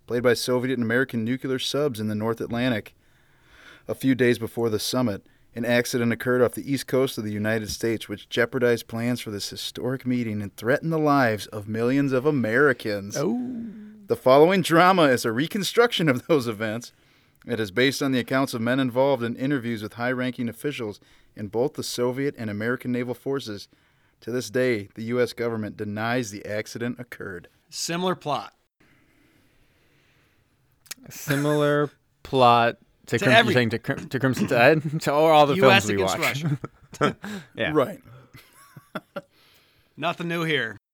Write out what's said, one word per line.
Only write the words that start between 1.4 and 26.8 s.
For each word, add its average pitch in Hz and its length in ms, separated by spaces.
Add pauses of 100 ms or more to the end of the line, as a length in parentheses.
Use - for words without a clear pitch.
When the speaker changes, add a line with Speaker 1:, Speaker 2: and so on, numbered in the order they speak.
Speaker 1:
subs 139 420
in 107 100
the 107 60
North 113 240
Atlantic. 117 540 (920)
A 110 80
few 135 180
days 120 240
before 113 320
the 107 100
summit, 120 460 (300)
an 113 100
accident 120 480
occurred 123 300
off 117 100
the 131 180
east 131 140
coast 131 320
of 113 60
the 104 100
United 107 380
States, 113 360
which - 220
jeopardized 120 580
plans 117 320
for 110 120
this 98 180
historic - 560
meeting 113 380
and 101 120
threatened 147 380
the 160 60
lives 135 480
of 104 200
millions 127 460
of 131 140
Americans. 117 880
Speaker 2:
Oh. 233 460 (420)
Speaker 1:
The 113 100
following 156 460
drama 175 440
is 127 200
a 117 60
reconstruction 175 760
of 123 200
those 135 200
events. 110 440 (540)
It 117 160
is 101 100
based 127 300
on 139 100
the 127 80
accounts 135 340
of 123 60
men 120 180
involved 131 460
in 117 140
interviews 120 440
with 104 120
high-ranking 123 560
officials 131 500 (340)
in 107 140
both 117 280
the 123 80
Soviet 127 540
and 110 120
American 117 420
naval 123 220
forces. 117 560 (520)
To 113 100
this 120 180
day, 120 460
the 113 100
U 120 160
S 113 100
government 113 460
denies 107 540
the 104 140
accident 110 540